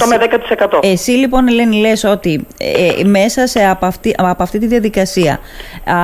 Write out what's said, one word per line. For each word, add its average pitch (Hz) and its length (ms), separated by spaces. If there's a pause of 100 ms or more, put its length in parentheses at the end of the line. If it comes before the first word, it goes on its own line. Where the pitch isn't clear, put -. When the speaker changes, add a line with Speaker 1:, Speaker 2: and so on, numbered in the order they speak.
(160)
Speaker 1:
εσύ, - 20
Speaker 2:
δέκα 233 220
τοις - 100
εκατό. 202 340
Speaker 1:
εσύ, 190 280
λοιπόν, 254 360
Ελένη, 233 320
λες 214 240
ότι, 196 420 (120)
ε, - 460
μέσα 202 440
σε, 208 220
από 185 160
αυτή, 185 320
από 180 260
αυτή 185 160
τη 226 80
διαδικασία, 202 720 (460)
α, - 180